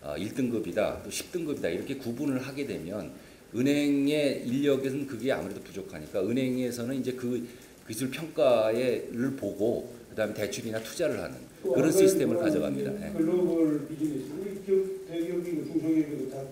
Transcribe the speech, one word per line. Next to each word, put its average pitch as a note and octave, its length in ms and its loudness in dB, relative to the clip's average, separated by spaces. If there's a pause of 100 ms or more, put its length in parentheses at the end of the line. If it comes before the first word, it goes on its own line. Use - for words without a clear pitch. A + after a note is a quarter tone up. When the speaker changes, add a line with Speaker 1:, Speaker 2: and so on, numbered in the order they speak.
Speaker 1:
아, D2 160 -6
일 G2 160 -4
등급이다, G2+ 720 0
또 G#2 80 -12
십 - 200 -8
등급이다." C#3+ 380 -2
이렇게 G2+ 280 -2
구분을 C3 420 -2
하게 C3+ 280 -6
되면 F2+ 440 -6 (440)
은행의 C#3+ 920 2
인력은 C#3 600 2
그게 A#2 240 -2
아무래도 G2 300 -4
부족하니까 F2 640 -6
은행에서는 B2+ 720 0
이제 B2 140 -2
그 B2 340 -4 (400)
기술 B2+ 220 -4
평가를 B2 1300 2
보고 - 580 0 (180)
그다음에 G#2+ 220 -2
대출이나 A2 480 -4
투자를 C3+ 400 -2
하는 - 160 -6 (240)
Speaker 2:
또 - 120 0
Speaker 1:
그런 D#3 160 6
Speaker 2:
아까 F#3 100 4
Speaker 1:
시스템을 A#2+ 360 6
Speaker 2:
말한 A2 140 2
Speaker 1:
가져갑니다. C#2 420 0
Speaker 2:
이제 - 80 -6
Speaker 1:
네. - 180 -8
Speaker 2:
글로벌 D#3+ 720 2
비즈니스, C#3 460 -4
우리 F#3+ 320 -6
기업, F#3+ 420 0
대기업이고 E3+ 580 -4
중소기업이고 D3+ 640 0
다 C3+ 200 -6